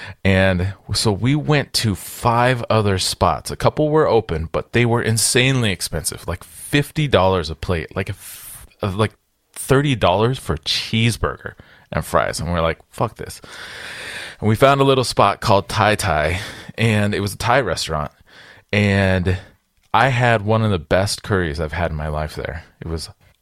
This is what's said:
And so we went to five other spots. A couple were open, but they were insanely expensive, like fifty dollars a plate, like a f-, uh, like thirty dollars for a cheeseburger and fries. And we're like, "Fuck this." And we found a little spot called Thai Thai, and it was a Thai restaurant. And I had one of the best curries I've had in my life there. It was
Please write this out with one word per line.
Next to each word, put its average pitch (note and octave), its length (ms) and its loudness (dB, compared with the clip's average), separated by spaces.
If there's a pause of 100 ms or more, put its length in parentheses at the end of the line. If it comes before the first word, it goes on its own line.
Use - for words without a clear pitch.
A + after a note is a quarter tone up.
(240)
And F#2+ 500 2 (180)
so A2 200 0
we A2 220 0
went D3 400 0
to G#2+ 200 0
five A#2+ 760 0
other G#2 300 2
spots. E2+ 520 -2
A C#2+ 60 -8
couple D3+ 320 0
were D3+ 200 2
open, E2 440 0
but - 200 -6
they A#2 120 2
were A#2 180 2
insanely A#2+ 680 2
expensive, - 560 -8
like E2+ 160 -8
fifty - 640 -2
dollars F#2 400 4
a D#2+ 60 -8
plate, - 420 -4
like F#2+ 140 -4
a - 20 -6
f-, - 540 -18 (160)
uh, G#2 120 -2
like G#2 180 0 (420)
thirty C#3 400 0
dollars G#2+ 440 2
for - 160 -6
a D2 40 -4
cheeseburger - 960 -2 (380)
and D#2 120 -2
fries. A1 360 0
And E2 120 -4
we're F2 80 0
like, E2 180 0 (120)
"Fuck - 260 -4
this." - 240 -12 (1000)
And G#2 100 0
we A2+ 60 4
found C#3 260 6
a - 20 4
little C3 200 4
spot G2+ 360 2
called G2 280 2
Thai G#2+ 260 2
Thai, E2+ 460 0 (360)
and G#2 380 2
it E2+ 60 -2
was G2+ 140 -2
a - 40 -14
Thai B2+ 220 2
restaurant. D#2+ 500 -4 (600)
And F#2+ 680 2 (580)
I A#2+ 120 4
had A#2+ 360 2
one A2 180 2
of G#2+ 80 2
the F#2+ 80 0
best F2+ 440 0
curries F2 380 -2
I've D#2 120 -6
had E2 180 -2
in D#2+ 60 -6
my D2+ 120 -6
life D2+ 280 -6
there. D2+ 280 -10 (160)
It - 80 -12
was E2 200 -8 (340)